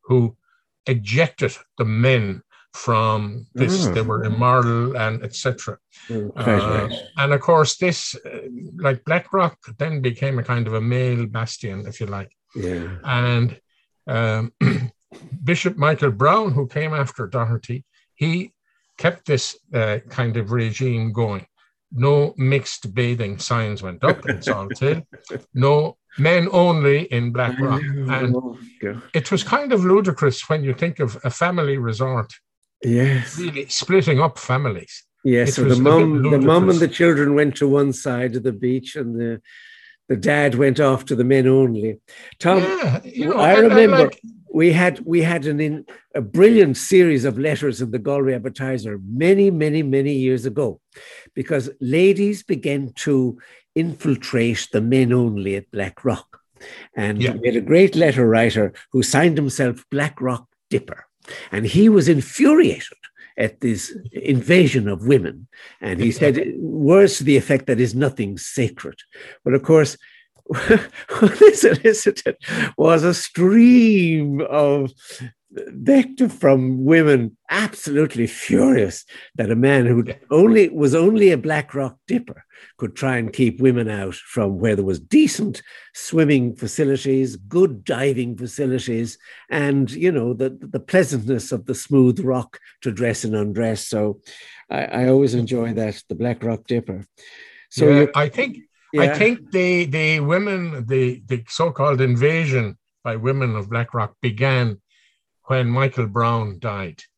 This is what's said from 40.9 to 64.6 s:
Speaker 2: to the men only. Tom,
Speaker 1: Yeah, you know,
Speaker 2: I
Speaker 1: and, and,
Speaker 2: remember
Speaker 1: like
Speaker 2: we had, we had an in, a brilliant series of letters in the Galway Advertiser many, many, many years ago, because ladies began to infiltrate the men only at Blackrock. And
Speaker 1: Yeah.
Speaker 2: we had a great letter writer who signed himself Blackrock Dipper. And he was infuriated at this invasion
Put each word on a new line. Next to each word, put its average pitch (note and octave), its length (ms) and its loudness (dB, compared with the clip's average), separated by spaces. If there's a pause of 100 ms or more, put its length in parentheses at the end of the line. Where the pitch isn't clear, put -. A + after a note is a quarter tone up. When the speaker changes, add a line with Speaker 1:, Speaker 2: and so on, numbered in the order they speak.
Speaker 2:
to C#3 100 -4
the A#2+ 80 2
men C3 220 4
only. A#2 540 2 (380)
Tom, C#4 200 2
Speaker 1:
Yeah, C#4 460 -2
you - 240 -6
know, - 100 0
Speaker 2:
I D#3+ 140 4
Speaker 1:
and, G#3+ 140 8
and, - 80 8
Speaker 2:
remember G#3 300 8
Speaker 1:
like - 160 -4 (320)
Speaker 2:
we E3 200 4
had, F3+ 340 2
we E3 160 2
had E3 240 -2
an D3 140 -2
in, D#3 260 -4 (280)
a D3 60 -2
brilliant E3+ 560 4
series E3+ 480 2
of A#2+ 140 -2
letters C#3 420 -4
in A#2+ 100 -6
the A#2 100 -6
Galway C3+ 340 -2
Advertiser A#2+ 640 -8 (100)
many, F#3+ 420 4
many, D3+ 320 -2
many C#3 300 0
years B2+ 320 -2
ago, A#2 340 -4 (560)
because C3+ 360 -4 (100)
ladies G3 600 2
began C#3 540 -4
to C3 420 0 (360)
infiltrate C3 960 -2
the G#2+ 100 0
men B2 300 2
only G#2 440 0
at G2 140 -12
Blackrock. - 720 -6 (540)
And G#2 280 -2
Speaker 1:
Yeah. A#2+ 140 -2
Speaker 2:
we A#2 120 -4
had A#2 80 0
a A#2 40 2 (120)
great F#3 220 6
letter C3+ 340 4
writer A2 440 2 (200)
who B2+ 100 2
signed D#3 360 2
himself B2+ 520 -4
Blackrock C3+ 560 -6 (220)
Dipper. - 380 -8 (440)
And G#2 140 -4
he G3 240 4
was F#3+ 200 6
infuriated C4+ 880 2 (400)
at A2 220 -4
this A2+ 360 -4 (160)
invasion C3+ 760 2